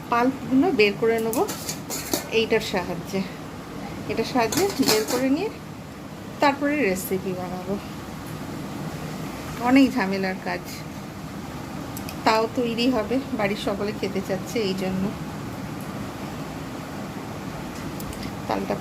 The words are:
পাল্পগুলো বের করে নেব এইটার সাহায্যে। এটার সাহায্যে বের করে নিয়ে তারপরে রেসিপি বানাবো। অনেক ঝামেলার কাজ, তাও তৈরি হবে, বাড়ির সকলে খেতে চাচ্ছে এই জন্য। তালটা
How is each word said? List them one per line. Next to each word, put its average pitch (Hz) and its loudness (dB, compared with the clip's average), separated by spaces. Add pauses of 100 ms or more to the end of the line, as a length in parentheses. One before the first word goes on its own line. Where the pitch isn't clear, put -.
(120)
পাল্পগুলো 262 6 (120)
বের 208 8
করে 226 6
নেব 226 2 (1000)
এইটার 220 4
সাহায্যে। 180 -2 (920)
এটার 220 0
সাহায্যে 254 4 (260)
বের 427 6
করে 254 4
নিয়ে 392 2 (920)
তারপরে 285 4 (140)
রেসিপি 185 0
বানাবো। 180 -4 (2000)
অনেক 269 10 (100)
ঝামেলার 190 2 (100)
কাজ, 180 -2 (1600)
তাও 220 6 (140)
তৈরি 233 2 (100)
হবে, 214 2 (240)
বাড়ির 202 0
সকলে 208 0
খেতে 190 -2
চাচ্ছে 190 -2 (120)
এই 185 0
জন্য। 185 0 (3500)
তালটা 202 0